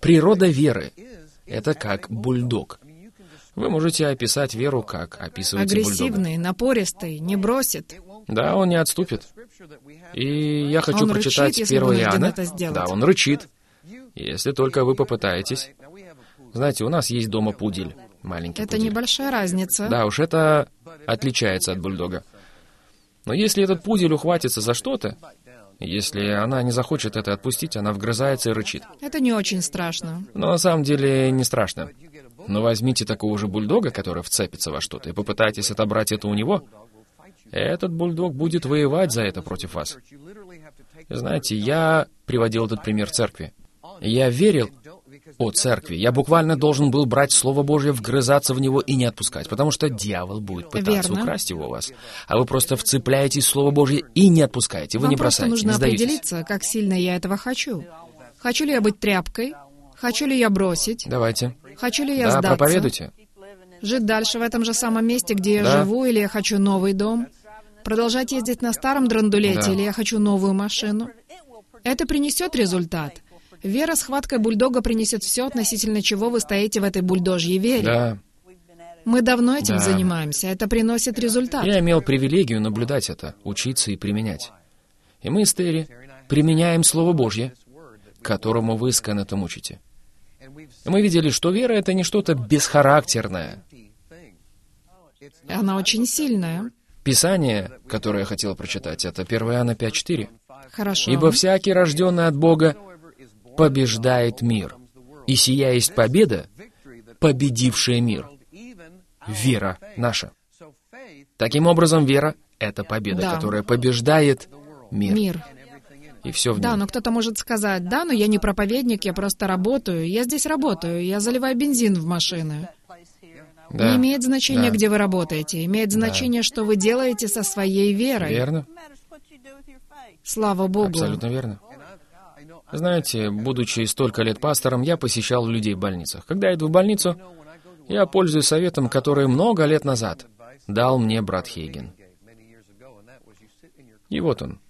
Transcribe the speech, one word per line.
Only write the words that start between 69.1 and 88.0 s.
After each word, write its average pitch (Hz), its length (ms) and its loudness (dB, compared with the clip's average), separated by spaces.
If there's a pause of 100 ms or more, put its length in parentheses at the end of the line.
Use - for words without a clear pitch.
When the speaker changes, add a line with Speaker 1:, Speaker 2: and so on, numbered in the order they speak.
Speaker 1:
Да. 196 60 2
Speaker 2:
или 190 80 0
я 202 120 0
хочу 226 260 -2
новую 196 340 2
машину? 214 560 -4 (760)
Это 262 220 0
принесёт 294 500 -2
результат. 175 640 -2 (420)
Вера 285 320 0
с - 80 -2
хваткой 269 360 -2
бульдога 233 420 2
принесёт 220 420 0
всё, 247 220 -2
относительно 214 560 -2
чего 208 280 0
вы 240 100 0
стоите 208 400 -2
в 196 60 0
этой 190 160 0
бульдожьей 185 560 0
вере. 226 260 2
Speaker 1:
Да. 117 340 0 (840)
Speaker 2:
Мы 240 180 4
давно 247 360 4
этим 220 180 0
Speaker 1:
Да. - 60 2
Speaker 2:
занимаемся, 185 680 0
это 185 220 -4
приносит 226 500 0
результат. 240 460 0
Speaker 1:
Я 196 140 4
имел 170 220 4
привилегию 135 600 2
наблюдать 117 480 -2
это, - 340 -10
учиться 107 480 -4
и 98 60 -4
применять. 104 540 -4 (720)
И - 80 -6
мы 196 160 2
с - 80 2
Терри 160 360 -2 (400)
применяем 160 540 4
Слово 165 280 2
Божье, 123 420 0 (680)